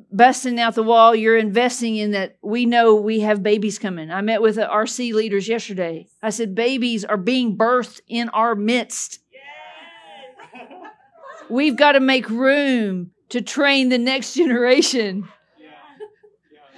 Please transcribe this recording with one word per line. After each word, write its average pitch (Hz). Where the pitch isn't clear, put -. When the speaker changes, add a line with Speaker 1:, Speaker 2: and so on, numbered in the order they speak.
Speaker 1:
busting 247
out 233
the 226
wall, 226
you're 220
investing 226
in 208
that 190
we 233
know 233
we 214
have 208
babies 208
coming. 165
I 190
met 214
with 220
the 220
R -
C 240
leaders 202
yesterday. 185
I 220
said, 208
"Babies 233
are 208
being 226
birthed 240
in 233
our 226
midst." 220
Speaker 2:
Yes. -
Speaker 1:
We've 262
gotta 285
make 262
room 240
to 240
train 277
the 254
next 254
generation. 240
Speaker 3:
Yeah. -
Yeah. -